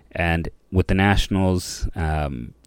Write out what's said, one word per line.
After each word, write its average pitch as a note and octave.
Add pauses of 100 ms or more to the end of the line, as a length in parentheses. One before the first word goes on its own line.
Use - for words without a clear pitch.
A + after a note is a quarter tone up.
(140)
And E2 (240)
with F#2
the F#2+
Nationals, F#2+
um, D2+ (140)